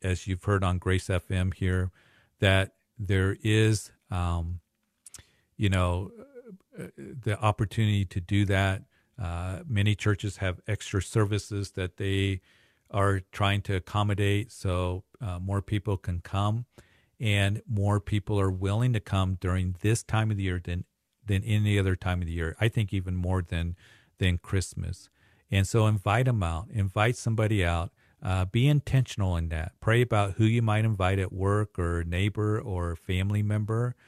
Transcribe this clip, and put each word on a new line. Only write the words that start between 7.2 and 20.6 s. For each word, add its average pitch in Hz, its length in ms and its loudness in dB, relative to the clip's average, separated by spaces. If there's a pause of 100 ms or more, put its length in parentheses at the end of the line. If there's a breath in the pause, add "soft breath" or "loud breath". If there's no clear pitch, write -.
opportunity 104 680 0
to 95 140 -8
do 101 260 0
that. 95 380 0 (320)
Uh, 87 520 -8
many 104 260 2
churches 104 440 -2
have 92 280 -2
extra 101 360 -2
services 101 680 -2
that 92 260 -6
they 98 420 0 (500)
are 98 300 2 (100)
trying 101 320 0
to 98 140 -2
accommodate 101 760 0
so, 90 540 -4 (160)
uh, 90 180 -6
more 95 220 -2
people 101 360 -2
can 87 240 -6
come, 104 440 -2 (560 soft breath)
and 101 480 2
more 101 320 2
people 104 400 -2
are 95 100 2
willing 101 440 0
to 107 60 0
come 95 400 0
during 92 400 0
this 107 220 2
time 110 280 0
of 101 80 -2
the 98 60 -2
year 90 180 -2